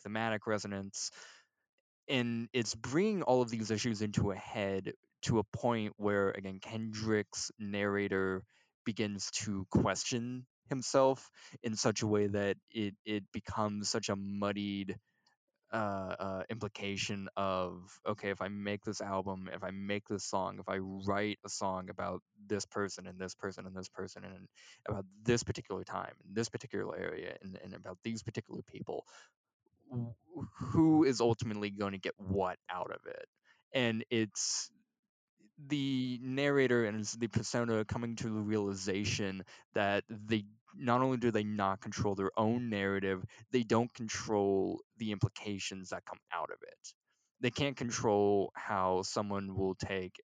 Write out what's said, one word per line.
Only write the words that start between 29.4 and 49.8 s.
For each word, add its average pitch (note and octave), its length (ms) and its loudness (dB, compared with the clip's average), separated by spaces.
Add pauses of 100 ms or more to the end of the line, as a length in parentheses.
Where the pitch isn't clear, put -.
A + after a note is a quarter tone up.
w-, A#2+ 240 -4 (440)
who D#3+ 460 6
is B2 160 4
ultimately A2+ 500 2
gonna G2+ 280 -2
get - 180 -4
what F#2+ 400 0 (140)
out - 200 -4
of - 160 -8
it? - 200 -12 (480)
And A#2 360 2
it's - 600 -2 (960)
the C3+ 560 0
narrator C3 640 4
and G#2+ 160 0
it's G2+ 120 -2
the A#2 140 -2
persona A2+ 580 2
coming A#2 320 -4
to A#2 120 -2
the G#2+ 120 0
realization G2+ 1040 0 (320)
that G2+ 340 4
they, G#2+ 360 -2 (320)
not B2 240 4
only C3 160 4
do A#2 160 4
they G#2+ 100 4
not G2+ 380 2
control G#2 340 -2
their F#2+ 220 0
own A#2 340 2
narrative, G2 540 0 (260)
they B2 140 4
don't A#2 280 4
control G2 880 2 (180)
the A2 120 -2
implications G2 760 -4
that F#2 160 -8
come - 160 -14 (120)
out E2 180 -2
of - 120 -10
it. - 300 -18 (480)
They B2 100 2
can't C#3+ 260 -2
control G#2 800 4
how F#2 480 0
someone G2 540 -2
will F#2+ 180 2
take, F#2 500 -4